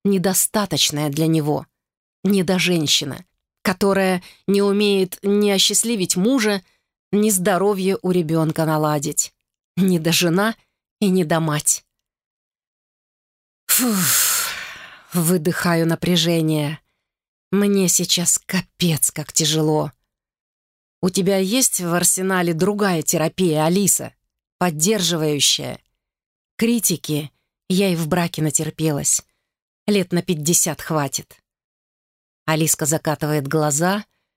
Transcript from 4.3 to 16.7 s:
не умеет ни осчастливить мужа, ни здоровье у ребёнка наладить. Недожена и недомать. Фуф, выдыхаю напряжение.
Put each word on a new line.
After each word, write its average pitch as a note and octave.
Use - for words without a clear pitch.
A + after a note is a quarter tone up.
не G3
умеет G3+
ни G3+
осчастливить G3+
мужа, G#3+
ни G#3+
здоровье F#3+
у F#3
ребёнка D#3+
наладить. D3+
Недожена F3
и G#3
недомать. D#3+
Фуф, -
выдыхаю E3+
напряжение. D#3+